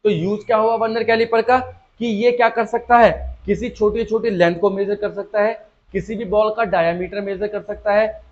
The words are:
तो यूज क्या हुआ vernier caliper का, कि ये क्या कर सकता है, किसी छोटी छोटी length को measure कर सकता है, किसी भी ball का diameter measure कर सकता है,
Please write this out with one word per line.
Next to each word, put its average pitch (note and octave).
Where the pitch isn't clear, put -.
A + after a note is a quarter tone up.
तो G#3
यूज G3
क्या A3+
हुआ A3
vernier A3
caliper A3+
का, B3+
कि A#3
ये A#3
क्या A#3+
कर A3+
सकता A#3+
है, -
किसी G3+
छोटी G#3+
छोटी A3
length E3+
को G3
measure G3
कर G3+
सकता G3+
है, A3
किसी G3
भी A3
ball G#3+
का A3+
diameter F3+
measure G3
कर G#3
सकता G#3
है, G#3+